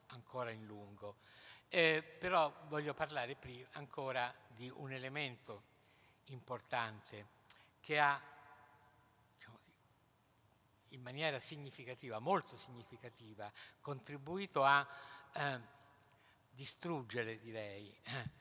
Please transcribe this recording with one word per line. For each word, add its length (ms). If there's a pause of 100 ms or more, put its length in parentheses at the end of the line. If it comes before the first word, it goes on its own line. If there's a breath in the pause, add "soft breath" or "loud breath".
ancora 420
in 160
lungo, 520 (520 loud breath)
eh, 320
però 500 (160)
voglio 280
parlare 400
pri-, 380
ancora 600 (140)
di 260
un 180
elemento 800 (560 soft breath)
importante 1120 (420 loud breath)
che 180
ha, 220 (1120)
diciamo 220
così, 160 (1160)
in 120
maniera 380
significativa, 800
molto 360
significativa, 960 (300 loud breath)
contribuito 800
a, 240 (460 loud breath)
eh, 260 (920 loud breath)
distruggere, 880
direi, 540 (480 loud breath)